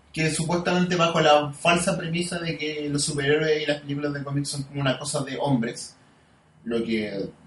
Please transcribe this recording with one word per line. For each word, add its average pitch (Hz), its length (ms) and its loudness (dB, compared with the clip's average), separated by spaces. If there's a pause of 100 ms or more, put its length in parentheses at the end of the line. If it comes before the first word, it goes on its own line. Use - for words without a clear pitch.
(120)
que 156 180 0
supuestamente 175 680 0
bajo 170 240 2
la 147 320 6
falsa 175 460 2
premisa 175 400 -2
de 165 180 -4
que 151 320 -6
los 143 160 0
superhéroes 151 580 2
y 147 40 -2
las 147 140 0
películas 143 340 -4
de 139 100 -6
cómics 139 240 -2
son 139 140 -6
como 143 180 -8
una 127 180 0
cosa 143 260 -4
de 127 140 -8
hombres, 120 560 -2 (720)
lo 226 200 -2
que 104 440 -2 (180)